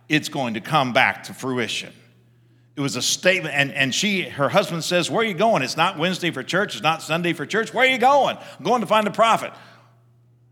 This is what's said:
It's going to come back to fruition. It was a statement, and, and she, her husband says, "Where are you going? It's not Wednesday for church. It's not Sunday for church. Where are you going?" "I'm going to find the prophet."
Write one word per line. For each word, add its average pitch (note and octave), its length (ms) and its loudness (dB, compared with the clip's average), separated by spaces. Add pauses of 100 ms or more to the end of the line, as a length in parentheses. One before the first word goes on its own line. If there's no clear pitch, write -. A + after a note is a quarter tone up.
It's D3 180 2
going B2 280 -4
to A2+ 40 -4
come C#3 320 0
back A2+ 320 2
to - 100 -14
fruition. A#2+ 600 -4 (840)
It C#3+ 60 -6
was C#3 160 -2
a B2 40 -4
statement, E3+ 540 0
and, C#3 160 2
and C3+ 240 0
she, F#3+ 280 0
her C3 260 -2
husband E3 340 0
says, F3+ 260 0
"Where F#3 120 0
are A3+ 40 2
you G#3 100 -4
going? F#3+ 280 2
It's B2 140 -4
not F3 200 0
Wednesday F3 320 -2
for C3 140 -6
church. F#3 300 -2
It's A2+ 100 -10
not D#3 180 0
Sunday E3+ 300 -2
for D3+ 140 -6
church. A3 280 -4
Where B3 140 4
are - 20 2
you C4 80 0
going?" B3 380 4
"I'm - 300 -18
going A#3 160 2
to F#3 60 -4
find G#3 200 2
the F#3+ 40 -2
prophet." G3 420 2 (1000)